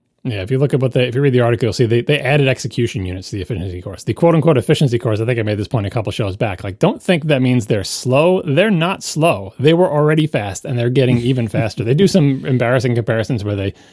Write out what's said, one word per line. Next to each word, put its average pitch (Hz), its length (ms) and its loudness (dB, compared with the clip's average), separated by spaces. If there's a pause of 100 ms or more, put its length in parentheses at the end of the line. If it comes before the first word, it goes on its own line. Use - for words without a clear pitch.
(220)
Yeah, 107 180 -6
if 95 100 -6
you 131 80 0
look 135 140 0
at 139 80 2
what 127 120 0
they, 127 140 2
if 120 80 -4
you 131 60 0
read 123 140 2
the 123 80 4
article, 120 240 2
you'll 104 80 -2
see 131 100 2
they, 117 160 2
they 143 200 0
added 139 280 2
execution 117 560 -2
units 92 240 -8
to - 80 -10
the 98 60 -6
efficiency 90 400 -8
cores. - 220 -14
The 113 100 -2
quote-unquote 165 420 2
efficiency 120 420 0
cores, 107 220 -2
I 113 60 -4
think 120 120 -2
I 113 40 -2
made 104 160 -2
this 104 100 -4
point 104 180 -2
a 95 40 -6
couple 113 200 -4
shows 101 280 -6
back, 104 260 -4
like, 101 140 -10
don't 202 240 0
think 170 220 0
that 143 180 2
means 127 240 2
they're 101 180 -2
slow. 160 560 0
They're 175 300 0
not 180 320 -2
slow. 117 560 -2
They 147 160 4
were 180 160 4
already 151 360 2
fast, 104 380 -4
and 127 140 -4
they're 120 100 0
getting 123 300 4
even 120 300 0
faster. 107 360 -2
They 113 80 2
do 180 160 6
some 139 380 2
<laughs> - 0 -
embarrassing 123 480 2
comparisons 113 500 -2
where 104 100 -2
they 98 200 -4 (180)